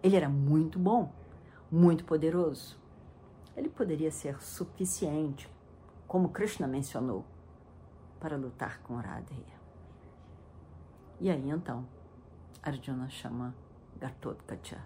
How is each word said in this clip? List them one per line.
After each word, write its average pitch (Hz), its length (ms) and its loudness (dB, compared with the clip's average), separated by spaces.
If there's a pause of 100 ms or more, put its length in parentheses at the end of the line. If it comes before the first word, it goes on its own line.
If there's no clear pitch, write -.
Ele 190 100 8
era 156 140 6
muito 147 500 4
bom, 190 340 4 (560)
muito 165 360 8
poderoso. 160 760 0 (760)
Ele 302 120 -4
poderia 160 400 0
ser 143 320 -6
suficiente, 156 1120 -4 (540)
como 185 220 2
Krishna 196 400 -2
mencionou, 127 560 -2 (960)
para 156 160 -4
lutar 127 460 -6
com 123 120 -8
Radheya. - 640 -10 (1600)
E 180 100 0
aí, 139 220 0
então, 127 380 -6 (760)
Arjuna 131 460 -6
chama 123 440 -8 (460)
Ghatotkacha. - 880 -10